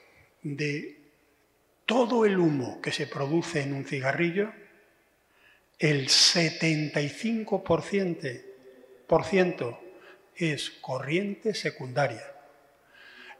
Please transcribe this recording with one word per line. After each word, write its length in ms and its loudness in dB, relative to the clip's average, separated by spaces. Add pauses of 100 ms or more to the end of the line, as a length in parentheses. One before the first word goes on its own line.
(420)
de 580 -6 (880)
todo 340 4
el 140 4
humo 460 2
que 80 -4
se 160 -2
produce 560 0
en 100 -4
un 100 -4
cigarrillo, 680 0 (1300)
el 300 2
setenta 920 2
y 80 -2
cinco 540 -4
por 180 2
ciento 2000 -2 (560)
es 340 -2
corriente 840 -4
secundaria 760 -4 (1080)